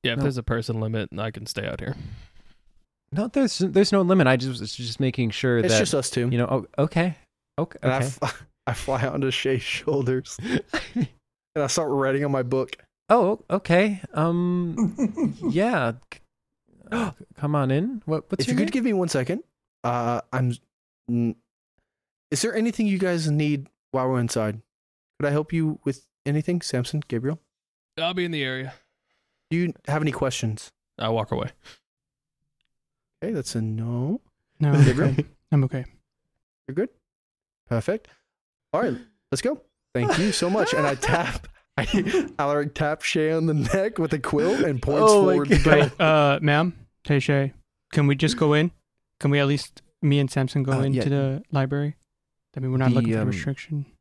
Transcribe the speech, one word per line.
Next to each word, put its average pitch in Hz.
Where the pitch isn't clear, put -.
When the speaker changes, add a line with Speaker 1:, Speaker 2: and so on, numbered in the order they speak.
Speaker 1:
Yeah, 123
if 117
Speaker 2:
No. 139
Speaker 1:
there's 135
a 113
person 117
limit, 110
I 110
can 113
stay 104
out -
here. -
Speaker 2:
No, 202
there's, 262
there's 190
no 196
limit. 180
I 131
just, 123
it's 107
just 117
making 123
sure 120
Speaker 3:
It's 113
Speaker 2:
that, 107
Speaker 3:
just 104
us 135
two. 120
Speaker 2:
you 123
know, 120
oh, 127
okay. 170
Okay. -
Speaker 3:
And 131
I 131
Speaker 2:
Okay. 131
Speaker 3:
f-, -
<laughs> -
I 120
fly 135
onto 135
Shay's 131
shoulders, 131
Speaker 2:
<laughs> -
Speaker 3:
and -
I 143
start 151
writing 139
on 139
my 131
book. 131
Speaker 2:
Oh, 214
okay. 190
Um, 175
Speaker 4:
<laughs> 320
Speaker 2:
yeah. 165
C-, -
uh, 220
<gasps> -
come 147
on 131
in. 214
What, 156
what's 185
Speaker 3:
If -
Speaker 2:
your 247
Speaker 3:
you 247
could -
Speaker 2:
name? 339
Speaker 3:
give 254
me 240
one 180
second, 147
uh, 120
I'm. 127
N-, 117
is 143
there 233
anything 226
you 190
guys 175
need 147
while 131
we're 131
inside? 110
Could 147
I 143
help 151
you 156
with -
anything, 156
Samson, 135
Gabriel? 127
Speaker 1:
I'll 170
be 180
in 175
the 147
area. 131
Speaker 3:
Do 165
you 175
have 151
any 156
questions? 123
Speaker 1:
I 110
walk 113
away. -
Speaker 3:
Okay, 202
that's 143
a 113
no. 120
Speaker 5:
No, 147
I'm 143
Speaker 3:
Gabriel? 131
Speaker 5:
okay. 147
I'm 143
okay. 127
Speaker 3:
You're 135
good? 208
Perfect. 170
All 175
right, 147
let's 135
go. 277
Thank 120
you 196
so 175
much. 220
And -
I 139
Speaker 2:
<laughs> -
Speaker 3:
tap, -
I, 208
Alaric 147
taps 151
Shay 156
on 160
the 156
neck 190
with 160
a 151
quill 170
and 139
points 147
Speaker 2:
Oh 202
my 185
Speaker 3:
forward 143
to 160
Speaker 2:
God. 147
Speaker 3:
go. 175
Speaker 5:
Uh, 147
ma'am, 151
hey 143
Shay, 139
can 147
we 143
just 151
go 151
in? 156
Can 143
we 143
at 139
least, -
me 143
and 135
Samson, 135
go 135
Speaker 2:
Uh, 131
Speaker 5:
into 135
Speaker 2:
yeah. 226
Speaker 5:
the 139
library? 143
I 139
mean, 131
we're 131
not 131
Speaker 2:
The, 120
Speaker 5:
looking 113
for 110
Speaker 2:
um, 131
Speaker 5:
restriction. 143